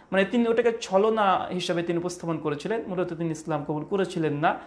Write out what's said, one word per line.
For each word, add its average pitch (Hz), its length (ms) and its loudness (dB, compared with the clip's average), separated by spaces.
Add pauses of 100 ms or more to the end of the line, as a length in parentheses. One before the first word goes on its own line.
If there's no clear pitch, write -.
(120)
মানে, 190 120 4
তিনি 233 240 2
ওটাকে 233 320 4
ছলনা 196 720 2
হিসাবে 175 300 -2
তিনি 170 160 -2
উপস্থাপন 165 400 -4
করেছিলেন। 160 480 -4
মূলত 180 260 -4
তিনি 165 180 -2
ইসলাম 156 340 -4
কবুল 151 200 -4
করেছিলেন 175 480 0
না 151 340 0